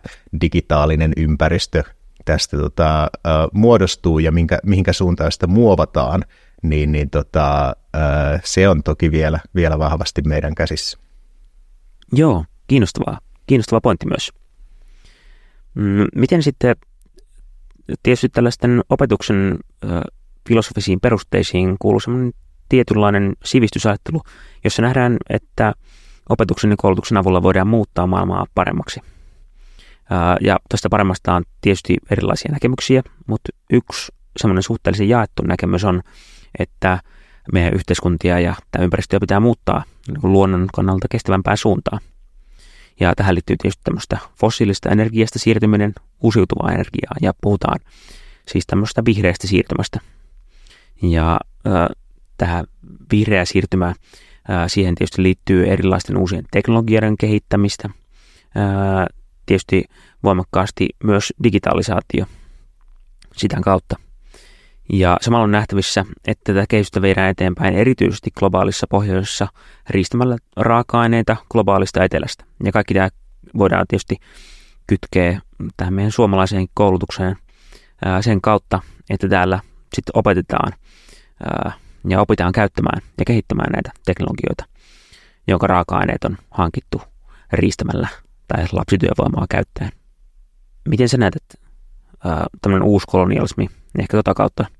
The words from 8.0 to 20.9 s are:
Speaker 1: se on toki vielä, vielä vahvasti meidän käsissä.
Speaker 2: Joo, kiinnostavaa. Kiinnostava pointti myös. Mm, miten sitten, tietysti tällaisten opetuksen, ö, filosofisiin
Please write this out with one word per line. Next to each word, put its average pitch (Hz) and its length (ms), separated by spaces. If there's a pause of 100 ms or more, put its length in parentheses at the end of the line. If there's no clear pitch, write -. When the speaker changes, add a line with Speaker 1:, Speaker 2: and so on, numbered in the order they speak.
Speaker 1:
se 95 260
on 78 140
toki 78 280
vielä, 76 280 (160)
vielä 80 240
vahvasti 78 420
meidän 76 340
käsissä. - 420 (1160)
Speaker 2:
Joo, 123 320 (220)
kiinnostavaa. - 520 (280)
Kiinnostava 113 340
pointti 113 240
myös. - 260 (1400)
Mm, 101 320 (100)
miten 151 280
sitten, 127 320 (1300)
tietysti - 260
tällaisten 120 600
opetuksen, 101 680 (240)
ö, 104 40 (600)
filosofisiin 107 520